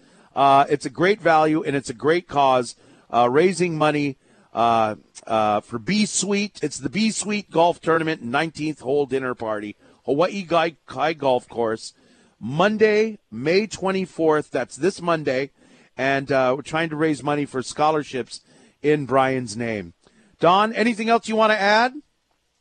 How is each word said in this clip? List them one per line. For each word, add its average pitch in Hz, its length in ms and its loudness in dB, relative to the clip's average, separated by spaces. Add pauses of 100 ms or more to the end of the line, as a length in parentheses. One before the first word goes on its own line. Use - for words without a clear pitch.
(360)
Uh, 139 340 6
it's 143 160 -2
a 147 40 -6
great 185 320 0
value, 156 420 4
and 147 120 -4
it's 139 140 -6
a 127 40 -8
great 147 340 0
cause, 131 480 2 (360)
uh, 120 180 4
raising 165 480 2
money, 147 400 0 (360)
uh, 113 420 2 (320)
uh, 107 340 0
for - 180 -12
B 202 260 -2
Suite. 202 580 -4
It's 147 160 -6
the 131 100 -6
B 220 220 0
Suite 208 400 -6
Golf 165 300 2
Tournament, 160 420 -2
nineteenth 147 580 -4
hole 143 240 0
dinner 131 300 -4
party, 107 400 -8 (300)
Hawaii 180 380 0
Guy, 165 320 0 (120)
Kai 143 260 -4
Golf 135 340 -2
Course, 113 460 -6 (460)
Monday, 208 800 0 (120)
May 160 360 0
twenty-fourth. 165 840 -2
That's - 240 -6
this 165 260 -2
Monday. 143 500 -2 (440)
And, 139 360 -2
uh, 131 240 2
we're 143 80 -10
trying 160 260 -4
to 151 60 -6
raise 151 260 0
money 147 240 -2
for 131 160 -6
scholarships 147 800 -2 (400)
in 147 240 2
Brian's 127 500 0
name. 107 380 -6 (460)
Don, 196 340 4
anything 220 340 -2
else 233 220 2
you 220 60 -2
wanna 220 180 4
add? 214 400 2 (680)